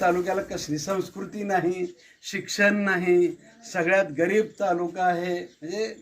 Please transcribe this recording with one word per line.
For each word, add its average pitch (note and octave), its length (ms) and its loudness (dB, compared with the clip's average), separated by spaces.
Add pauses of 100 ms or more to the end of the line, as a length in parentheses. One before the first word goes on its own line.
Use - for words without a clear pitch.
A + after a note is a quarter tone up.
तालुक्याला F3+ 400 2
कसली E3 360 -6
संस्कृती F#3+ 680 -6
नाही, F3+ 520 0 (360)
शिक्षण G3+ 440 2
नाही, F3+ 600 2 (360)
सगळ्यात F#3 320 2 (120)
गरीब G3 280 2 (140)
तालुका F3 440 -2
आहे, F3 360 0 (220)
म्हणजे G#3+ 400 -6